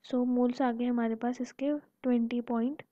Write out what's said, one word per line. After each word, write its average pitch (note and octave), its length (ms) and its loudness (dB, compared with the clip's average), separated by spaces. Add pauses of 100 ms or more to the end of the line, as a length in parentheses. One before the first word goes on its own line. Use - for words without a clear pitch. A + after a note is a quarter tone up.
So B3 200 0
मोल्स B3 360 2
आ B3 100 2
गए A#3 140 -2
हमारे A#3 300 0
पास A#3+ 260 -4
इसके C4+ 300 -2 (320)
ट्वेंटी A#3+ 380 2
पॉइंट A#3+ 500 -2